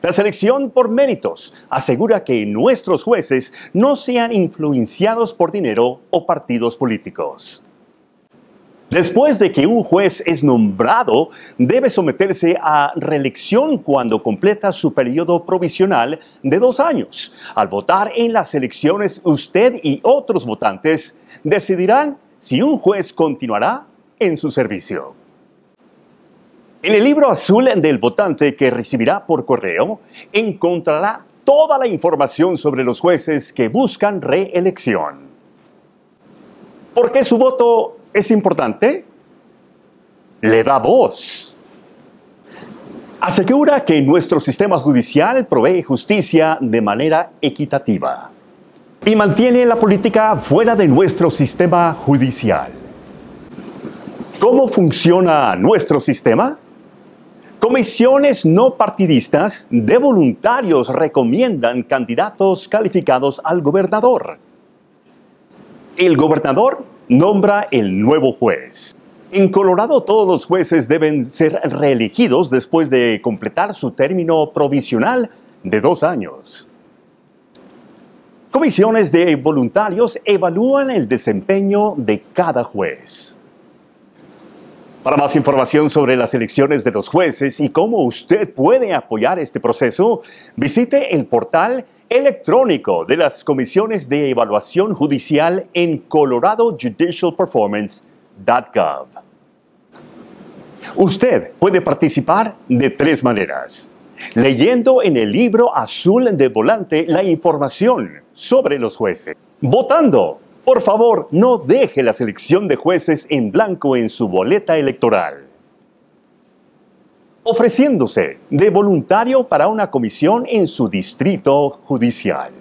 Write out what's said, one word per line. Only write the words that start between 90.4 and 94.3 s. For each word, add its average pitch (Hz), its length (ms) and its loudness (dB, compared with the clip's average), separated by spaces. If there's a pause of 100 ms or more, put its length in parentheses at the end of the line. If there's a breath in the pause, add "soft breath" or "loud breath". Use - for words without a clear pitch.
visite 277 580 0
el 156 120 -2
portal 233 600 -2 (220 soft breath)
electrónico 208 1000 0
de 120 100 2
las 160 300 -2
comisiones 160 640 -2
de 143 220 -2